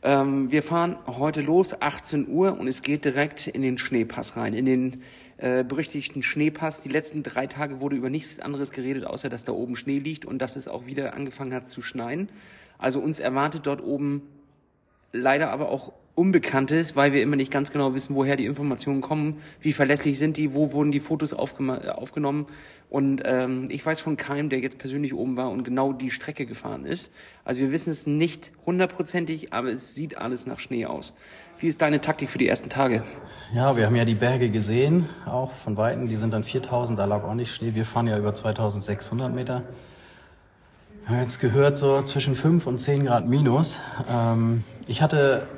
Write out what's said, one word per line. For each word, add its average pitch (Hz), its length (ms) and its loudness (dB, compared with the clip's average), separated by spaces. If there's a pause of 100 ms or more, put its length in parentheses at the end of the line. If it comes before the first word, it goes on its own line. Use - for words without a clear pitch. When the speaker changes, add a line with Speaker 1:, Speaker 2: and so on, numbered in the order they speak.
Speaker 1:
Ähm, 139 480 2
wir 147 120 2
fahren 147 340 0 (100)
heute 147 340 -2
los, 170 400 2
achtzehn 143 460 -2
Uhr, 180 320 2
und 127 80 -4
es 131 140 -4
geht 147 240 -2
direkt 143 420 -2
in - 140 -4
den 127 160 0
Schneepass 117 600 -2
rein, 107 160 -2
in 120 120 0
den, 127 380 2 (340)
äh, 127 260 2
berüchtigten 139 600 -4
Schneepass. 151 600 -2
Die 139 60 -10
letzten 151 340 -2
drei 127 240 -4
Tage 143 320 -6
wurde 139 160 -2
über 127 140 -2
nichts 151 300 -6
anderes 139 320 -6
geredet, 131 340 -6
außer - 240 -6
dass 120 140 -10
da - 80 -6
oben 120 240 -4
Schnee 139 240 -2
liegt 151 260 -8
und 131 140 -6
dass 127 160 -4
es 131 120 -10
auch 120 180 -10
wieder 135 280 -6
angefangen 135 400 -8
hat 127 160 -8
zu - 120 -12
schneien. 131 480 -6 (480)
Also 131 220 0
uns 156 200 -2
erwartet 147 460 0
dort 139 180 -2
oben 143 400 -2 (880)
leider 131 400 2
aber 139 180 -2
auch - 240 -6 (200)
Unbekanntes, 160 840 4
weil 143 160 6
wir 139 80 6
immer 139 160 4
nicht 135 140 0
ganz 139 200 0
genau 139 220 2
wissen, 135 220 -2
woher 135 200 4
die 135 100 0
Informationen 139 540 -2
kommen, 151 420 -2 (200)
wie 156 100 2
verlässlich 139 480 4
sind 151 160 2
die, 151 180 0
wo 143 200 2
wurden 147 180 4
die 143 80 4
Fotos 151 340 -2
aufgema-, 131 520 -2
äh, - 40 -8
aufgenommen. 143 580 -2 (420)
Und, 139 340 2
ähm, 127 480 0
ich - 140 -6
weiß 160 160 0
von 156 160 -2
keinem, 143 320 -2
der 131 100 0
jetzt 131 180 -4
persönlich 139 360 -4
oben 123 240 -2
war 127 140 -2
und 127 120 -2
genau 135 300 0
die 127 180 -4
Strecke - 340 -6
gefahren 107 400 -10
ist. - 280 -6 (320)
Also 127 160 -2
wir 135 100 2
wissen 160 200 -2
es 151 160 -4
nicht 151 440 0 (140)
hundertprozentig, 170 880 -2
aber 123 160 -2
es 123 260 -6
sieht 151 220 -6
alles 123 280 -6
nach 127 140 -8
Schnee 117 260 -4
aus. - 280 -8 (460)
Wie 165 80 0
ist 156 140 2
deine 151 200 4
Taktik 147 280 -2
für - 80 -6
die 123 100 4
ersten - 220 0
Tage? 123 340 2 (520)
Speaker 2:
Ja, 127 220 4
wir 113 80 4
haben 120 100 4
ja 117 80 6
die 113 120 4
Berge 123 340 2
gesehen, 120 580 4 (180)
auch 127 280 -2
von 104 240 -6
Weitem. 120 320 0
Die 110 80 -2
sind 110 160 0
dann 107 100 0
viertausend, 120 560 -2
da 98 60 2
lag 104 180 0
ordentlich 113 300 -4
Schnee. 113 200 -4
Wir 110 120 0
fahren 117 220 0
ja 107 100 2
über 104 180 0
zweitausendsechshundert 107 960 -2
Meter. 123 300 -4 (1400)
Wir 113 100 0
haben 123 80 2
jetzt - 160 -4
gehört, 139 380 6
so 139 240 4
zwischen 135 340 0
fünf 165 320 4
und 123 120 0
zehn 139 260 2
Grad 120 220 4
minus. 139 520 4 (300)
Ähm, 117 560 2 (220)
ich 117 140 0
hatte 143 460 4 (100)